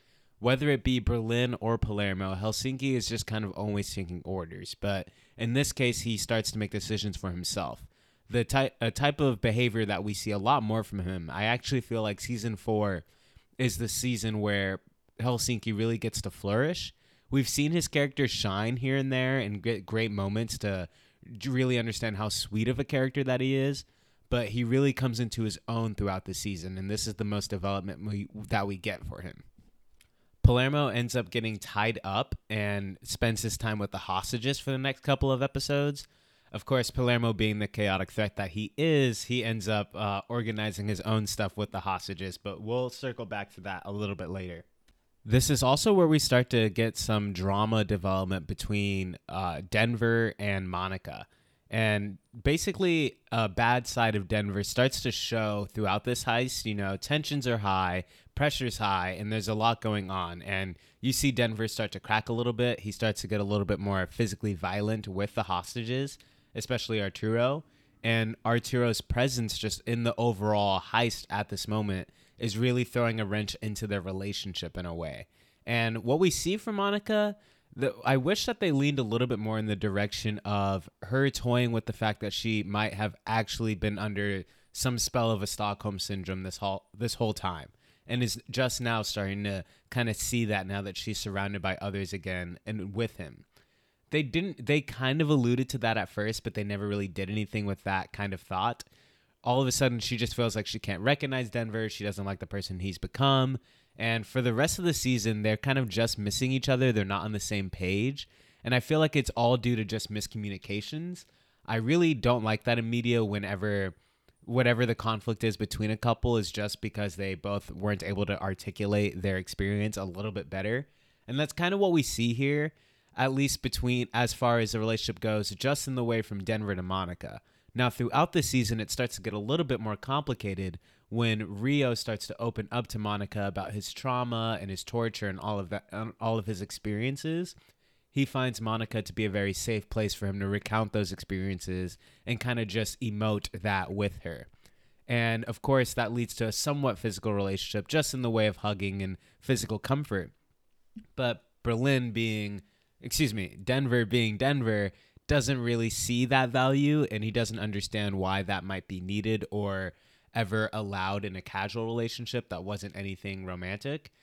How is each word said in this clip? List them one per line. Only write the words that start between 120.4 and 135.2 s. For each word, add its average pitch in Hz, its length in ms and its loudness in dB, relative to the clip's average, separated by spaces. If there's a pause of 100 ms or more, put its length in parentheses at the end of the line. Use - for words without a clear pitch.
better. 107 380 -2 (400)
And 127 100 -4
that's 151 140 0
kind 175 220 0
of 202 80 2
what 190 100 6
we 160 100 6
see 117 320 0
here, 147 380 0 (460)
at 135 160 2
least 139 280 0
between, 123 520 0
as 117 180 2
far 120 280 4
as 110 120 0
the 113 80 -2
relationship 113 400 -2
goes, 107 300 0
just 135 360 -2
in 131 100 -4
the 123 100 0
way 113 160 2
from 98 240 -6
Denver 107 300 0
to 92 60 -2
Monica. 90 600 -4 (340)
Now, 123 140 2
throughout 131 440 2
the 165 100 4
season, 113 360 2
it 104 120 -6
starts - 240 -2
to 104 80 -12
get 107 100 -4
a 104 60 -4
little 143 260 0
bit 127 140 -2
more 107 160 -4
complicated 101 800 -4 (320)
when 107 500 0
Rio 131 360 2
starts - 320 -4
to - 120 -12
open 113 320 -4
up 113 160 -2
to 110 120 -6
Monica 104 480 -2
about 95 240 -4
his 104 200 -6
trauma 120 680 -2
and 98 80 -6
his 95 140 -6
torture 113 440 -2